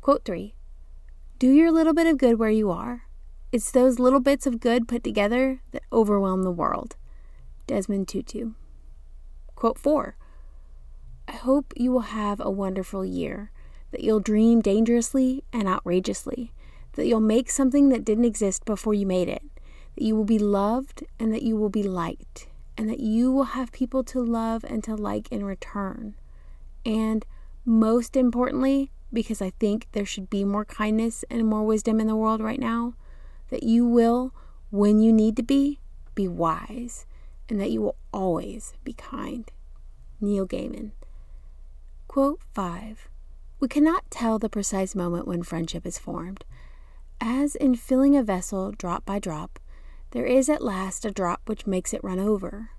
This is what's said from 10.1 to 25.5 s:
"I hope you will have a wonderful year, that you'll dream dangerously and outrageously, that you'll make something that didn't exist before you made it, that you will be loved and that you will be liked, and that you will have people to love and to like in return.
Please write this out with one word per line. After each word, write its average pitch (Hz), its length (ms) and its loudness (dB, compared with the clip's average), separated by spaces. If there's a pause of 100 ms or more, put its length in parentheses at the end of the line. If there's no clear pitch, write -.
"I 240 40 -12
hope 262 440 0
you 247 160 2
will 254 80 4
have 208 400 -4
a - 100 -2
wonderful 190 540 -4
year, 180 480 -6 (400)
that - 100 -6
you'll 214 180 4
dream 220 400 6
dangerously 233 920 2
and 214 160 -2
outrageously, 190 840 -2 (420)
that - 120 -2
you'll 226 140 4
make 220 280 4
something 277 420 6
that 226 140 2
didn't 226 200 4
exist 214 400 0
before 214 300 0
you 202 120 2
made 180 220 2
it, - 160 -6 (500)
that - 100 -4
you 220 120 4
will 214 80 4
be 220 140 4
loved 208 680 0 (160)
and 220 120 0
that 220 100 -2
you 220 140 0
will 214 120 2
be 208 160 0
liked, - 640 -6 (280)
and 214 120 -2
that 226 120 -2
you 226 300 4
will 269 140 4 (100)
have 254 160 -4
people 262 320 -2
to 254 180 -4
love 226 440 -2
and - 180 -6
to 214 140 -6
like 208 340 -4
in 208 140 -4
return. 202 720 -8 (680)